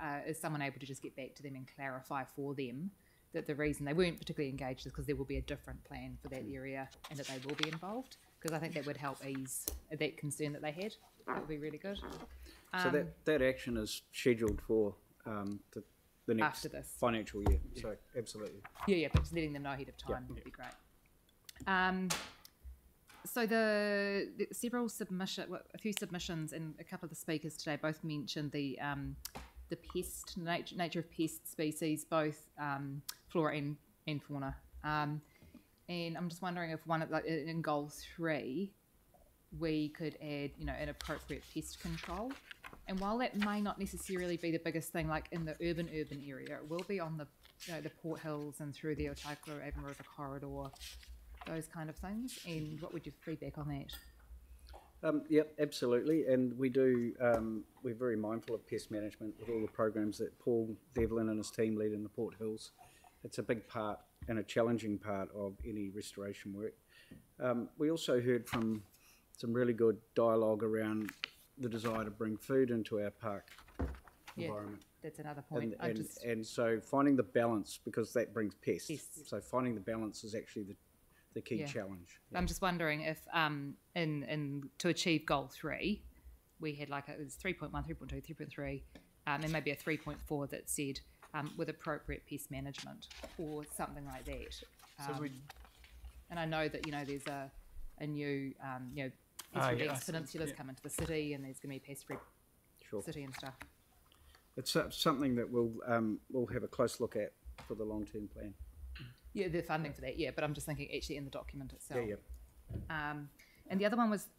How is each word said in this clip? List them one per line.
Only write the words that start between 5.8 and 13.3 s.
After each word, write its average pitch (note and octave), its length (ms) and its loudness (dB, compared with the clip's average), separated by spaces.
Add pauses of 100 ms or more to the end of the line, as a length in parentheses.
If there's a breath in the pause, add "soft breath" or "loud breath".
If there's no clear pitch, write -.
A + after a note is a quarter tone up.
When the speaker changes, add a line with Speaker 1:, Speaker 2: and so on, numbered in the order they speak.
Speaker 1:
plan B2+ 380 -10
for C#3 60 -8
that C3 220 -6
area C3+ 380 -6 (220)
and D3 80 -6
that C#3 80 -4
they C3+ 200 -4
will D3 100 -2
be D#3 120 -2
involved? G3 480 -6 (240 soft breath)
'Cause D#3+ 120 0
I D#3+ 60 2
think D#3+ 160 -2
that C#3+ 120 -2
would C#3+ 100 -2
help C3+ 300 -4
ease C3+ 400 -4 (240)
that D3+ 260 0
concern D3 360 -2
that D3 100 -8
they D3+ 100 -4
had. F#3+ 220 -6 (320)
That - 140 -2
would D3 80 -6
be D3+ 100 -6
really D3+ 200 -6
good. G3 200 -6
Speaker 2:
So - 100 -8 (800 loud breath)
Speaker 1:
Um, E3+ 40 6
Speaker 2:
that, D#3 320 2
that D3+ 180 8